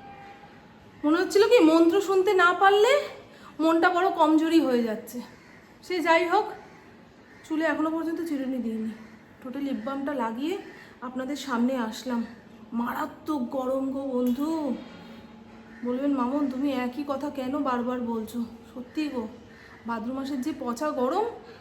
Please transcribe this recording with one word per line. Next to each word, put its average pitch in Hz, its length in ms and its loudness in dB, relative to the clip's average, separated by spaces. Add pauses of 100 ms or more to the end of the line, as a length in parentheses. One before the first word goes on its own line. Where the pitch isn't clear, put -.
(1040)
মনে 311 120 4
হচ্ছিল 392 300 4
কি, 494 120 8
মন্ত্র 330 420 6
শুনতে 381 320 2
না 359 200 6
পারলে 415 480 6 (580)
মনটা 330 300 4
বড় 359 200 2
কমজোরি 320 500 4
হয়ে 247 240 4
যাচ্ছে। 226 380 -8 (640)
সে 359 160 -4
যাই 330 280 4
হোক, 403 180 2 (1040)
চুলে 320 160 0
এখনো 311 260 0
পর্যন্ত 330 380 -4
চিরুনি 262 280 -4
দিইনি। 220 320 -6 (540)
ঠোঁটে 262 160 -10
লিপ 254 260 -6
বামটা 277 280 -6
লাগিয়ে 254 440 -4 (440)
আপনাদের 254 340 -8
সামনে 254 420 -2
আসলাম। 233 480 -4 (480)
মারাত্মক 262 680 -6
গরম 269 500 -4
গো 269 100 -6
বন্ধু। 269 720 -2 (1120)
বলবেন, 262 280 0
"মামুন, 262 380 0
তুমি 277 200 -2
একই 247 360 -4
কথা 285 220 -4
কেন 277 340 -4
বারবার 247 360 -2
বলছো?" 233 440 -6 (300)
সত্যি 285 360 -6
গো, 247 180 -6 (600)
ভাদ্র 233 260 -6
মাসের 269 280 -6
যে 311 180 -4
পচা 254 320 -4
গরম, 285 340 0 (360)